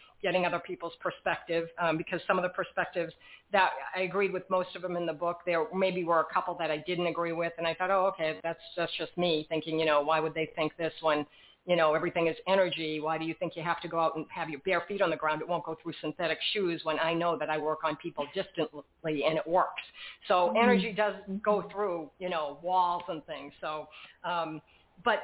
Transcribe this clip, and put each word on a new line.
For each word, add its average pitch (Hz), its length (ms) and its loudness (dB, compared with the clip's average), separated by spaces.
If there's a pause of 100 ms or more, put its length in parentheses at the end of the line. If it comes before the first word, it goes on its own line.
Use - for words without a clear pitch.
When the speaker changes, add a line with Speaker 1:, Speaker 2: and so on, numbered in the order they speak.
(220)
Speaker 1:
getting 180 240 2
other 170 120 0
people's 170 420 -8
perspective, 165 680 -2 (100)
um, 165 180 2
because 170 300 -4
some 196 120 4
of 180 40 2
the 180 80 0
perspectives 170 640 -4 (400)
that 190 180 6 (240)
I 180 60 -4
agreed 185 320 0
with 185 180 -6
most 185 240 0
of 180 80 -10
them 175 140 -4
in 175 100 0
the 160 60 0
book, 170 340 -4
there 165 260 2
maybe 185 320 0
were 165 160 4
a 156 140 -4
couple 180 220 0
that 160 140 -2
I 151 80 0
didn't 175 280 -2
agree 165 260 0
with, 170 260 -2
and 165 80 -2
I 165 80 0
thought, 185 160 -2
"Oh, 190 160 4
okay, 165 360 -2
that's, 165 200 -6 (140)
that's 170 200 -2
just 160 220 -6
me 165 300 2
thinking, 160 300 -2
you 160 80 2
know, 151 140 6
why 156 200 2
would 156 140 -2
they 160 120 0 (100)
think 156 200 -2
this 160 240 -2
when, 151 240 2 (420)
you 175 100 4
know, 156 180 6
everything 170 320 2
is 160 100 2 (100)
energy? 165 540 2
Why 160 160 0
do 160 80 -4
you 160 140 -4
think 170 180 -6
you 165 60 -8
have 165 180 -2
to 170 80 -8
go 165 100 -2
out 160 180 2
and 156 120 -6
have 160 220 -6
your 139 160 -8
bare 175 200 2
feet 196 140 -6
on 185 80 4
the 160 80 0
ground? 156 240 -2
It 160 80 -6
won't 170 160 -2
go 160 180 -8
through 160 180 -8
synthetic 160 380 -4 (140)
shoes 180 320 -2
when 156 140 0
I 165 160 0
know 165 240 0
that 151 100 -2
I 156 80 0
work 151 280 -2
on 151 120 0
people 151 380 -8
distantly 156 880 -4
and 160 140 2
it - 80 -4
works." 165 360 2 (460)
So 202 60 4 (140)
Speaker 2:
Mm-hmm. 190 100 0
Speaker 1:
energy 226 340 6
does 208 220 0 (280)
go 208 180 4
Speaker 2:
Mm-hmm. 170 100 -10
Speaker 1:
through, 175 480 -4
you 180 100 -6
know, 151 340 -4
walls 175 460 2
and 160 180 -6
things. 143 340 -10
So, 156 280 -6 (360)
um, 220 360 -4 (440)
but 214 200 4